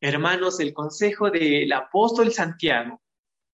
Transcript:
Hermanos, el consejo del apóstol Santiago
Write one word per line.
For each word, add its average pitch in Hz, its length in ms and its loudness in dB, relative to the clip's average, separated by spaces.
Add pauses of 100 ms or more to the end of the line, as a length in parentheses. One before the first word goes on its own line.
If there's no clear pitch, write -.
Hermanos, 170 600 0
el 143 120 -2
consejo 202 580 -2
del 147 420 2
apóstol 226 600 2
Santiago 147 680 -2 (540)